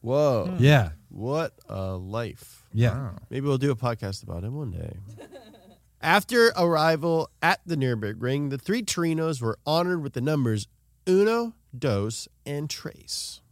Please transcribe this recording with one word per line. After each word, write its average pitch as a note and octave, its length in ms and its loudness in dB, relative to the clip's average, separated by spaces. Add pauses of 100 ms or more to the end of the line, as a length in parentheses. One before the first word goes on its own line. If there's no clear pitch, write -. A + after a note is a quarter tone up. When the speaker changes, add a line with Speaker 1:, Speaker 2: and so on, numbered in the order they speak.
Speaker 1:
Whoa. B2+ 600 0
Speaker 2:
Yeah. B2+ 300 6 (180)
Speaker 1:
What C3 460 -6 (140)
a F#2+ 260 -6
life. F#2+ 760 -10
Speaker 2:
Yeah. A#2 220 2
Speaker 3:
Wow. B2 180 -8 (180)
Speaker 1:
Maybe C#3 180 -4
we'll C#3 100 2
do C#3 140 2
a A#2+ 40 -2
podcast A2 460 -4
about F2+ 220 -8
him A#2 100 -8
one C#3+ 160 -8
day. E2+ 260 -8 (220)
<laughs> - 80 -20 (760)
After A3+ 560 4
arrival E3 720 2 (140)
at E3+ 240 2
the E3+ 80 -2
Nürburgring, B2 760 -2
the C#3 80 -6
three A3 240 -2
Torinos D#3+ 600 -2
were A2+ 240 -2
honored E3+ 380 2
with C3+ 80 -8
the B2 80 -4
numbers B2 480 0 (400)
uno, A3 460 2 (220)
dos, A2+ 520 -2 (180)
and C#3+ 240 -6
tres. - 720 -10 (120)